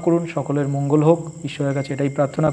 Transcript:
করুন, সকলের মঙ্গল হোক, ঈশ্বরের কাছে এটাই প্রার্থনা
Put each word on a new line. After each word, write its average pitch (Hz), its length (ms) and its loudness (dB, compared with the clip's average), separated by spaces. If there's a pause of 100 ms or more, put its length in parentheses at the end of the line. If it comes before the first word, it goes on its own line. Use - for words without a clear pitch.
করুন, 170 160 4 (140)
সকলের 143 400 -2
মঙ্গল 139 320 2
হোক, 165 120 6 (280)
ঈশ্বরের 139 300 -4
কাছে 135 160 -2
এটাই 139 240 -2
প্রার্থনা 151 360 0